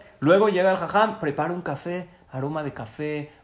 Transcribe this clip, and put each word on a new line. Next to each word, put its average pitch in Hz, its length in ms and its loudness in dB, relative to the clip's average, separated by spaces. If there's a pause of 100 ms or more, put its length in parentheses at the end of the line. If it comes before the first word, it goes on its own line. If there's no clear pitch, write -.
(220)
Luego 190 260 6
llega 190 240 4
el 185 60 2
jajam, 202 420 2
prepara 151 320 -2
un 175 120 -6
café, 175 440 -6 (240)
aroma 147 320 -4
de 143 80 -6
café, 147 580 -8 (140)